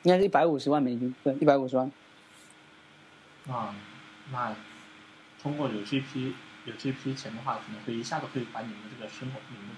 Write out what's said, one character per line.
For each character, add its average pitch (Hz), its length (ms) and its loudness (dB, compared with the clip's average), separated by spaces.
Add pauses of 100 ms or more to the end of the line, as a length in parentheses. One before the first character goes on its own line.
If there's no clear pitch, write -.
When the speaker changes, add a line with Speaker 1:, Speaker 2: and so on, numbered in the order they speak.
Speaker 1:
应 175 100 8
该 180 60 8
是 190 60 6
一 202 40 6
百 147 160 6
五 160 140 4
十 127 100 -2
万 147 140 6
美 127 140 2
金， 123 260 -2
对， 135 180 4
一 - 60 2
百 143 100 10
五 135 100 2
十 127 100 0
万。 131 140 2 (1600)
Speaker 2:
啊， 110 260 -4 (560)
那 120 240 -2 (840)
通 147 160 -2
过 147 120 2
有 107 140 -2
这 135 180 0
批， 135 340 -4 (300)
有 117 140 -10
这 135 140 -2
批 135 220 -4
钱 117 200 -8
的 110 80 -10
话， 123 120 -2
可 104 180 -10
能 107 100 -10
会 120 120 -4
一 117 80 -2
下 156 160 -4
子 123 160 -6
会 131 80 -2 (100)
把 117 100 -6
你 117 60 -8
们 107 80 -10 (180)
这 113 80 -14
个 107 60 -8
生 127 220 -10
活、 135 60 -8 (140)
你 120 60 -14
们 101 220 -14